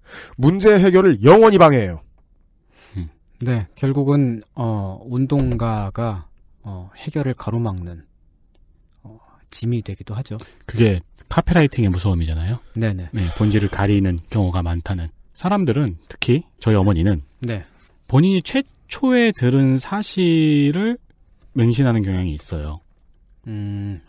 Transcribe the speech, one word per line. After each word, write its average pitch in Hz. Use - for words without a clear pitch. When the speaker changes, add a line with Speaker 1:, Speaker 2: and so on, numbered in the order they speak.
Speaker 1:
문제 185
해결을 180
영원히 208
방해해요. 117
Speaker 2:
음. 85
Speaker 3:
네, 120
결국은, 135
어, 101
운동가가, 117
어, 92
해결을 139
가로막는, 92
어, 110
짐이 117
되기도 101
하죠. 110
Speaker 2:
그게 107
카피라이팅의 151
무서움이잖아요. 87
Speaker 3:
네네. 101
Speaker 2:
네, 95
본질을 104
가리는 98
경우가 90
많다는. 85
사람들은, 147
특히 -
저희 110
어머니는 95
Speaker 3:
네. 110
Speaker 2:
본인이 175
최초에 254
들은 131
사실을 165
맹신하는 117
경향이 92
있어요. 76
Speaker 3:
음, 101